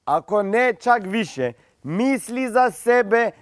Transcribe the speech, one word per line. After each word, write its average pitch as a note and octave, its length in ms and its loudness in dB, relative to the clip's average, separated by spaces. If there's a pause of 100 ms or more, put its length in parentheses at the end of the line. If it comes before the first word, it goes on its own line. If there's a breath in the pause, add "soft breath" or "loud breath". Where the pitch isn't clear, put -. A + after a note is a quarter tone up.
ako E3 380 0
ne A3+ 320 0
čak A#3+ 320 0
više, D#3+ 460 -4 (300 soft breath)
misli A#3+ 640 -2
za B3 220 2
sebe A#3 600 2 (120)